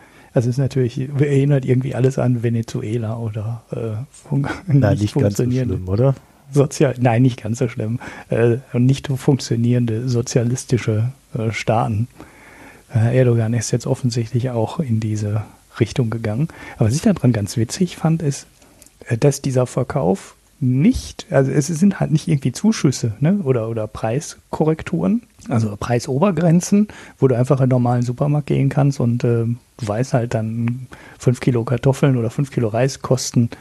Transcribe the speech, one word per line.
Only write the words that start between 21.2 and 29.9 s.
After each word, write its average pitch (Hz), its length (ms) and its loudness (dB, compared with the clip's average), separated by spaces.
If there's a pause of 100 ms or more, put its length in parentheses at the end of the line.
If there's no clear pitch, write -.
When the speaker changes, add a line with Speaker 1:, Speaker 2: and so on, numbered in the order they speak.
Speaker 1:
also 139 200 2
es 143 160 2
sind 175 320 2
halt 143 120 0
nicht 156 180 -2
irgendwie 135 240 0
Zuschüsse, 135 680 0
ne? 175 240 2
Oder, 117 240 -2
oder 110 200 -4
Preiskorrekturen, 165 1400 -4 (260)
also 110 280 0
Preisobergrenzen, 170 1120 2 (320)
wo 135 80 4
du 127 100 4
einfach 127 200 2
in 131 60 2
einen 127 80 4
normalen 120 320 2
Supermarkt 143 440 -2
gehen 139 220 2
kannst 139 320 2
und, 120 240 0
äh, 117 200 2
du 117 120 -2 (200)
weißt 110 360 -2